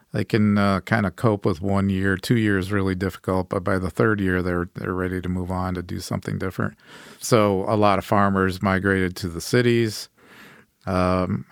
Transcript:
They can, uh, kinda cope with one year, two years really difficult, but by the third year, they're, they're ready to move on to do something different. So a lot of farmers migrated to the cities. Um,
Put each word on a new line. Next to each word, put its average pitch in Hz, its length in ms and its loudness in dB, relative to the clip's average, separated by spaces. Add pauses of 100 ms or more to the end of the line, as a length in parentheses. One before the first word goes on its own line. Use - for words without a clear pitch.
(120)
They 101 120 -2
can, 107 320 2
uh, 101 240 2
kinda 104 300 0
cope 107 340 -2
with 101 160 -2
one 98 300 0
year, 95 260 0
two 117 220 0
years 101 340 0
really 95 220 0
difficult, 92 560 -4
but 95 140 -4
by 98 140 0
the 90 120 -4
third 107 300 0
year, 92 220 0
they're, 87 320 -2
they're 95 200 -6
ready 92 260 -4
to 87 80 -6
move 90 220 -4
on 92 240 -4
to 87 80 -6
do 92 180 -8
something 101 380 -6
different. - 380 -6 (420)
So 104 500 2
a 110 80 2
lot 101 220 4
of 95 80 -6
farmers 98 560 2
migrated 95 540 2
to 98 120 -6
the 82 120 -8
cities. 117 680 2 (800)
Um, 92 640 0